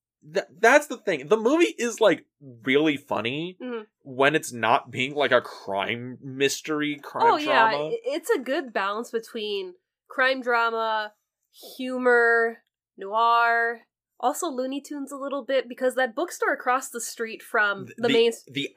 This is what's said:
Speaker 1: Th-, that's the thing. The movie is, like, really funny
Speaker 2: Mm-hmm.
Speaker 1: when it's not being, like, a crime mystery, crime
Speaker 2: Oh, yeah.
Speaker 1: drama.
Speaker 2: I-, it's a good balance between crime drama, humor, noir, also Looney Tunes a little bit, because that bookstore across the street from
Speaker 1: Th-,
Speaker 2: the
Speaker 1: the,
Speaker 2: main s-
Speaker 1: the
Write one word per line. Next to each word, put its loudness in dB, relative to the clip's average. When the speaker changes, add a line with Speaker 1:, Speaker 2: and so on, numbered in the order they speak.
Speaker 1:
Th-, -2
that's 4
the -10
thing. -4
The 4
movie 2
is, -4
like, 4
really 2
funny -6
Speaker 2:
Mm-hmm. -10
Speaker 1:
when 2
it's -2
not 2
being, -4
like, 2
a 6
crime -6
mystery, -2
crime 2
Speaker 2:
Oh, 2
yeah. 2
Speaker 1:
drama. -4
Speaker 2:
I-, -6
it's -6
a 2
good -6
balance -4
between -6
crime 0
drama, -2
humor, 2
noir, 2
also 0
Looney -4
Tunes -12
a -12
little -6
bit, -2
because -2
that -2
bookstore -2
across -2
the -10
street -10
from -2
Speaker 1:
Th-, -18
Speaker 2:
the -2
Speaker 1:
the, 4
Speaker 2:
main 6
s- -6
Speaker 1:
the -6